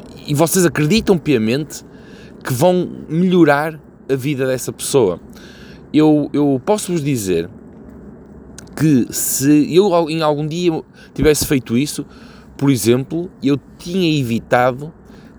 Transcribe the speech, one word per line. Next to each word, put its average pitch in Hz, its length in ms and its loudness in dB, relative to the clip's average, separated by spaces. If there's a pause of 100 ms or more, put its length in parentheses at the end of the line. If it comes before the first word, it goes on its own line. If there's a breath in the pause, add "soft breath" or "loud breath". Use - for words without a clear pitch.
(260)
e 147 80 -4
vocês 170 320 2
acreditam 160 500 2
piamente 135 680 -2 (600 loud breath)
que - 80 -6
vão 175 360 2 (200)
melhorar 160 720 2 (300)
a 135 40 2
vida 131 320 -4
dessa 127 260 -4
pessoa. 95 480 0 (720 loud breath)
Eu, 151 400 4
eu 139 320 0
posso-vos 185 380 -2
dizer 95 460 -2 (1300)
que 139 340 2
se 143 640 0
eu 185 200 4
al-, 170 160 0
em 160 100 -4
algum 151 260 -2
dia 165 360 -4 (320 loud breath)
tivesse 143 320 2
feito 127 320 -2
isso, 147 260 -4 (520 loud breath)
por 139 140 2
exemplo, 131 600 0 (120)
eu 139 160 0 (200)
tinha 175 420 -2
evitado 123 720 -2 (460 loud breath)